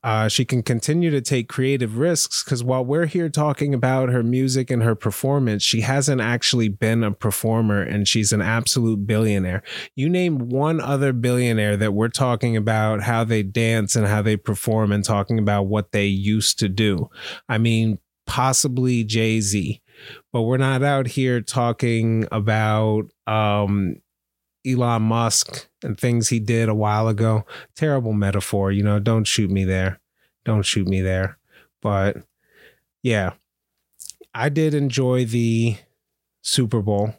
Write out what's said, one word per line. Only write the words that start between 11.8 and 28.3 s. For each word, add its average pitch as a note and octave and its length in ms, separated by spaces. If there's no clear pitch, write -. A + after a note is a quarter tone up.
we're A2 140
talking A#2+ 460
about G#2+ 460
how A#2 220
they A2 180
dance A2 540
and A2 100
how G#2 160
they G#2+ 160
perform A2 540
and G2+ 120
talking G#2+ 360
about G#2 240
what G#2 280
they G2+ 140
used G2+ 540
to G#2+ 100
do. G2+ 400
I A2+ 80
mean, A2+ 400
possibly B2+ 760
Jay-Z, G#2+ 800
but A#2 120
we're B2 140
not C3+ 260
out C#3 240
here B2+ 340
talking A2+ 880
about, G#2+ 720
um, G#2 680
Elon A#2+ 360
Musk A2+ 640
and G2+ 120
things A#2+ 340
he A#2+ 100
did A2+ 300
a G#2+ 40
while G#2+ 340
ago. A2 380
Terrible C3+ 380
metaphor, G2 580